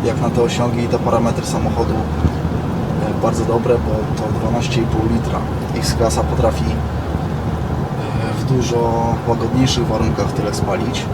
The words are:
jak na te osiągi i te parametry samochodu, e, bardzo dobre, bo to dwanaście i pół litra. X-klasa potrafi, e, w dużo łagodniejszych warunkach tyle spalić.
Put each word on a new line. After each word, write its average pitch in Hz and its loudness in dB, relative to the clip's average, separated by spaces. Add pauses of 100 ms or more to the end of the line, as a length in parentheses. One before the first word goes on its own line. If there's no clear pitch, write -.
jak - 2
na 117 2
te 120 2
osiągi 120 2
i 110 0
te 117 2
parametry - 2
samochodu, - 0
e, - 0
bardzo - 0
dobre, 120 2
bo 107 -2
to 104 -2
dwanaście 117 0
i 110 2
pół 113 0 (120)
litra. 113 0 (360)
X-klasa - 0
potrafi, - 0
e, - 0 (1700)
w - -2
dużo 123 2 (240)
łagodniejszych 117 2
warunkach - 0
tyle 104 -2
spalić. - 0